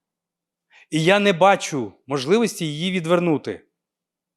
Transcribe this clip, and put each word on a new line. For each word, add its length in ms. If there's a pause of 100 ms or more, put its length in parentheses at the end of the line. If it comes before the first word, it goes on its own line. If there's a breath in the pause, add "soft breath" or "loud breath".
(880 soft breath)
І 140
я 160
не 140
бачу 600 (140)
можливості 580
її 260
відвернути. 760 (680)